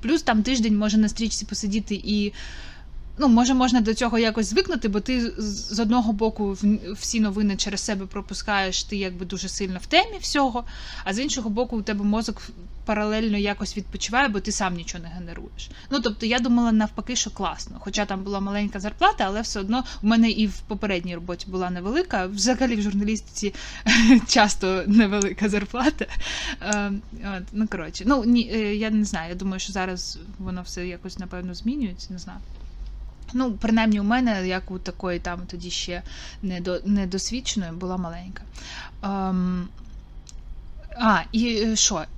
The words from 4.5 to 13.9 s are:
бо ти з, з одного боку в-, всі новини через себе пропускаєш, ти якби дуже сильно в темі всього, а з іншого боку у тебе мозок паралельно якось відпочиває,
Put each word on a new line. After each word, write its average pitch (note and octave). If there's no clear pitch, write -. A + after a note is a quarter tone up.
бо G3+
ти B3+
з, G#3+
з G#3
одного A#3
боку G#3+
в-, G3+
всі A3
новини G3+
через G3
себе G3
пропускаєш, G3
ти G#3+
якби F#3
дуже F#3
сильно F#3
в -
темі G4
всього, B3
а F#3+
з G#3
іншого B3
боку A#3+
у G#3+
тебе G#3
мозок G#3+
паралельно G#3+
якось G3+
відпочиває, A#3